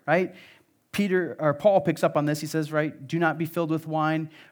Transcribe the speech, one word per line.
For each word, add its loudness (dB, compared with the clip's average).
right? 0
Peter, -2
or 2
Paul 4
picks 0
up 2
on 2
this. 0
He -6
says, -2
right, -4
"Do -4
not 2
be -2
filled -2
with -4
wine, -2